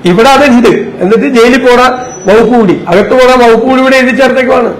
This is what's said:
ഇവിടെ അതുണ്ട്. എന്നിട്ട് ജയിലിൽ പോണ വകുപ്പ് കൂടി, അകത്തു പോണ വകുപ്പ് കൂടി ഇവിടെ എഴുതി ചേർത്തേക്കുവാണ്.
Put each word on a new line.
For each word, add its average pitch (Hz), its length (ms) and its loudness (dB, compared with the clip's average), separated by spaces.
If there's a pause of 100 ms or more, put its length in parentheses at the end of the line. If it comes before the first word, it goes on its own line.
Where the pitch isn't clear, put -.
ഇവിടെ 196 320 2
അതുണ്ട്. 240 360 2 (300)
എന്നിട്ട് 208 240 0 (100)
ജയിലിൽ 247 300 2
പോണ 240 140 2 (480)
വകുപ്പ് 220 300 2
കൂടി, 196 180 0 (120)
അകത്തു 196 300 -2
പോണ 254 120 2 (120)
വകുപ്പ് 233 260 2
കൂടി 262 160 0
ഇവിടെ 262 120 0
എഴുതി 254 240 0
ചേർത്തേക്കുവാണ്. 254 580 -2